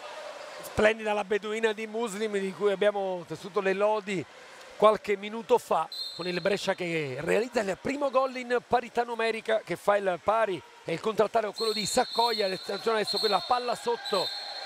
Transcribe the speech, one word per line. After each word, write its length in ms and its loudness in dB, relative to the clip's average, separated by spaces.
Splendida 500 2
la 100 0
Beduina 500 0
di 140 -8
Muslim, 500 -2
di 160 -2
cui 180 2
abbiamo 560 0
tessuto 320 -8
le 140 2
lodi 500 0
qualche 380 6
minuto 420 0
fa, 300 0
con 120 -6
il 140 -2
Brescia 340 2
che 460 -2
realizza 400 2
il 180 -2
primo 320 -2
gol 240 -2
in 220 -2
parità 360 0
numerica, 600 -2
che 100 -4
fa 220 2
il 260 0
pari, 380 2
e 100 -4
il 60 -2
contrattacco 540 2
quello 180 -2
di 160 -2
Saccoia. 600 2
Attenzione 520 -2
adesso 180 0
quella 300 2
palla 260 2
sotto 540 0